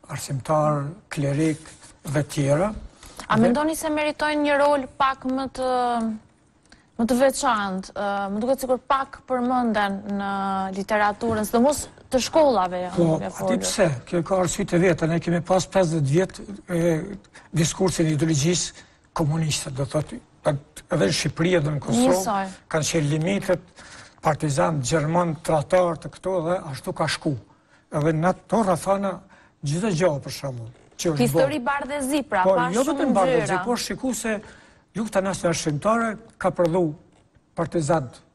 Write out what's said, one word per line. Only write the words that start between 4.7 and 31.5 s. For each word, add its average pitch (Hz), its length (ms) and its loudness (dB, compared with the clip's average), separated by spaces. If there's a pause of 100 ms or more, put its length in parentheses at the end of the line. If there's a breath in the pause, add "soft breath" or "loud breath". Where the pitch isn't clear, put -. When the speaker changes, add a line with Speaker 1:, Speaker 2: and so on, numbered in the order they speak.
Speaker 2:
pak 269 280 0
më 262 280 -2
të, 254 160 -4 (1300 soft breath)
më 233 120 0
të 240 120 2
veçantë? 208 760 0
Ë, 202 140 -4 (220)
më 214 120 -4
duket 262 220 0
sikur 247 160 0
pak 269 460 -4
përmenden 240 840 0
në 202 240 -4 (400)
literaturën, 208 760 0
sidomos 240 380 2 (240)
të 262 120 2
shkollave 190 600 2
janë 180 140 -6
Speaker 1:
Po, 170 100 4
Speaker 2:
duke 160 240 0
Speaker 1:
aty - 80 -16
Speaker 2:
folur. 190 240 0
Speaker 1:
pse? 190 240 2 (180)
Kjo 175 180 -2
ka 190 200 0
arsye 180 240 -2
të 170 160 2
veta. 165 240 2
Ne 165 140 0
kemi 170 200 0
pas 180 240 2
pesëdhjetë 160 460 2
vjet, 185 320 0 (220)
e, 175 520 0 (360 loud breath)
diskursin 165 580 0
e 156 60 0
ideologjisë 160 680 0 (320 loud breath)
komuniste, 156 540 -2
do 135 160 -4
thotë, 151 320 -4 (240)
edhe - 640 -2
në 170 80 0
Shqipëri, 170 420 0
edhe 151 140 2
në 147 100 -4
Kosovë, 240 300 2
Speaker 2:
Njësoj. 226 360 0 (200)
Speaker 1:
kanë 156 240 -2
qenë 151 180 0
limitet, 175 520 0 (600 loud breath)
partizan, 156 640 0
gjerman, 160 600 0
tratar 165 560 2
të - 120 -12
këto - 220 -6 (120)
dhe 175 120 0 (140)
ashtu 156 220 -10
ka 160 160 -2
shku. - 240 -2 (600 soft breath)
Edhe 156 200 2
në 160 160 2
ato 190 340 0
rrethana 190 500 0 (520 soft breath)
çdo 175 260 -2
gjë, 170 200 2 (100)
për - 120 -10
shembull, 123 360 -10 (280)
që 170 160 0
është 151 100 0
Speaker 2:
Histori 262 360 2